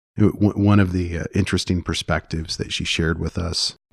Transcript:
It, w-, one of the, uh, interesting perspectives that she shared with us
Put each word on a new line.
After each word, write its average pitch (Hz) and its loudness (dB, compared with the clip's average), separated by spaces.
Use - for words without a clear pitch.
It, 104 4
w-, 104 2
one 104 4
of 90 4
the, 85 -2
uh, 80 -4
interesting 92 0
perspectives - -4
that - -6
she - -4
shared 82 -2
with 82 -6
us 85 -4